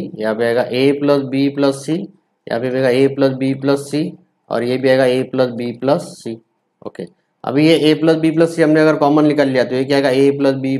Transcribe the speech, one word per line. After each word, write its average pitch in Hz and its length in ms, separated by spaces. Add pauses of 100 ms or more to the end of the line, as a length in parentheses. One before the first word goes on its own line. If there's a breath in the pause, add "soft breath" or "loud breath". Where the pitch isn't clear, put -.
(140)
यहाँ 110 200
पे 117 120
आएगा 117 240
A 127 120 (160)
plus 143 300
B 135 160 (120)
plus 139 280
C, 156 120 (500)
यहाँ 117 140
पे 131 80
आएगा 127 220
A 135 240
plus 135 240
B 135 140 (100)
plus 139 240
C, 151 180 (460)
और 117 140
ये 123 140
भी 131 100
आएगा 131 180
A 127 240
plus 127 240
B 120 140 (100)
plus 156 380
C, 117 180 (520)
ओके। 92 200 (380)
अभी 143 240
ये 160 160
A 156 160
plus 160 220
B 160 140
plus 165 200
C 165 60
हमने 156 180
अगर 156 160
कॉमन 147 300
निकाल 143 220
लिया, 127 160
तो 123 100
ये 131 100
क्या 139 120
आएगा, 139 140
A 139 280
plus 139 200
B 135 220